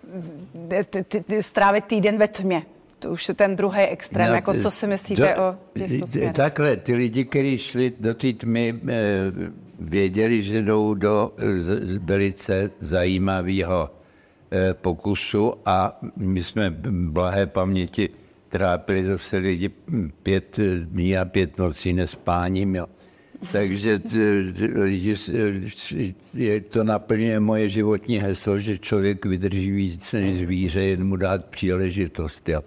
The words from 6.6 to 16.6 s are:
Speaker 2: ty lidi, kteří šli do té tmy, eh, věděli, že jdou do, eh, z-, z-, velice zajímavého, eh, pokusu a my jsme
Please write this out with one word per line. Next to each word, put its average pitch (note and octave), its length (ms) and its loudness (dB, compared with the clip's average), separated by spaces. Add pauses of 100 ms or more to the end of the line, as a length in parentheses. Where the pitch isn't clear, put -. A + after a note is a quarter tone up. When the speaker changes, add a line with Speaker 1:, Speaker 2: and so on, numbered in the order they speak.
Speaker 2:
ty B2 180 0
lidi, B2 300 0
kteří C3+ 320 0
šli B2 420 -2
do A2 140 0
té B2+ 200 0
tmy, A#2 460 -2 (100)
eh, B2 60 0 (840)
věděli, G2 600 2
že G#2 200 -2
jdou G#2+ 320 2
do, G#2 440 2
eh, G#2 240 0
z-, F#2+ 260 -2
z-, F#2 160 -4
velice G2 760 0
zajímavého, F#2 1080 0 (600)
eh, F#2 220 2
pokusu G2+ 800 0 (120)
a F#2+ 340 0 (160)
my F#2+ 280 0
jsme G#2 260 -2 (200)